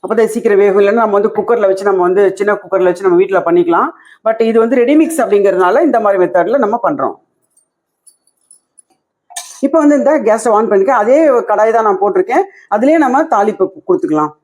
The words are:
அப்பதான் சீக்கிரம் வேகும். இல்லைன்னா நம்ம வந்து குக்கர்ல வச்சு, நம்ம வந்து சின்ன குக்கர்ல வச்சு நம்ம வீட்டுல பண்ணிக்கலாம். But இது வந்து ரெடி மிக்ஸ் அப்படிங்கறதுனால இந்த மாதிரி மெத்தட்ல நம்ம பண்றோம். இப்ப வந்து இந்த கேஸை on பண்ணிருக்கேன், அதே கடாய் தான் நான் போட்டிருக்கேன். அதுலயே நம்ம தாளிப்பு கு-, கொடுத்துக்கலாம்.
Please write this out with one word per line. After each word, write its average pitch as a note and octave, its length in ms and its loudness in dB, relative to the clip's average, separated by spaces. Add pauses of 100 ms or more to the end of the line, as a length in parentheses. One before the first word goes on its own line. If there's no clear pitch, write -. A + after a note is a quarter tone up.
அப்பதான் A3 320 0
சீக்கிரம் G#3+ 280 0
வேகும். G3+ 200 2
இல்லைன்னா G#3+ 220 0
நம்ம G#3 140 -2
வந்து G#3 180 0
குக்கர்ல G#3+ 340 0
வச்சு, F#3+ 180 -4
நம்ம F#3+ 180 0
வந்து F#3 160 0 (160)
சின்ன G#3 140 -2 (100)
குக்கர்ல F#3 280 0
வச்சு F3+ 160 -4
நம்ம F3 160 2
வீட்டுல F#3+ 260 0
பண்ணிக்கலாம். F3 400 0 (380)
But A3 120 -2 (120)
இது A3+ 120 2
வந்து A#3+ 180 0
ரெடி B3 200 2
மிக்ஸ் D#4+ 240 -2
அப்படிங்கறதுனால G3 640 0
இந்த A#3+ 160 0
மாதிரி G3 180 0
மெத்தட்ல F3+ 420 0
நம்ம G#3 120 -4 (100)
பண்றோம். C#3 280 -4 (2500)
இப்ப - 160 -2
வந்து D4 180 4
இந்த C4+ 140 0 (140)
கேஸை A3+ 300 0
on A3 120 0
பண்ணிருக்கேன், G#3+ 320 2
அதே B3+ 160 2 (320)
கடாய் G#3+ 260 0
தான் A3 120 0
நான் F#3+ 140 -2
போட்டிருக்கேன். G#3 440 -2 (300)
அதுலயே D4 280 2
நம்ம C4 180 0 (120)
தாளிப்பு G3 380 0
கு-, - 160 -20
கொடுத்துக்கலாம். D3+ 440 -2 (120)